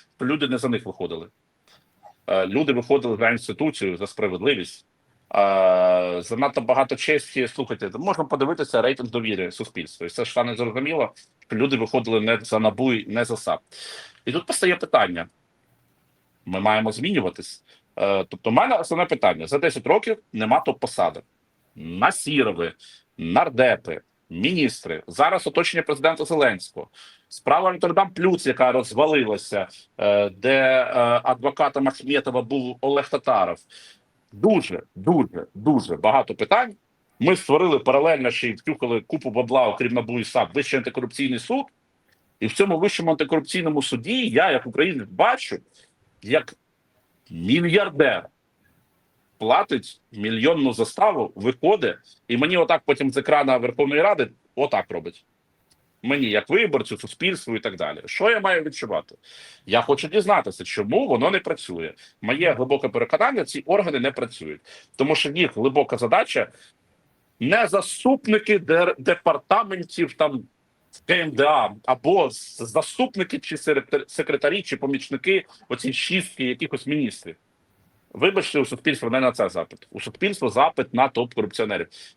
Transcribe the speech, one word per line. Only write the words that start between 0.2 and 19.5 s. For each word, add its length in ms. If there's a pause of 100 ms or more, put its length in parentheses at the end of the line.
люди 260
не 100
за 120
них 160
виходили. 420 (1000)
Е, 180
люди 260
виходили 440
за 120
інституцію, 680
за 100
справедливість. 800 (500)
Е, 840
занадто 400
багато 340
честі. 520
Слухайте, 460
можна 300
подивитися 580
рейтинг 280
довіри 420
суспільства. 560
І 20
це 160
ж 60
стане 240
зрозуміло, 580 (340)
що 100
люди 200
виходили 440
не 200
за 180
набу 340
і 140
не 180
за 120
сап. 240 (640)
І 60
тут 140
постає 300
питання. 520 (1160)
Ми 140
маємо 320
змінюватись. 720 (320)
Е, 280
тобто, 260
в 40
мене 220
основне 300
питання. 420
За 120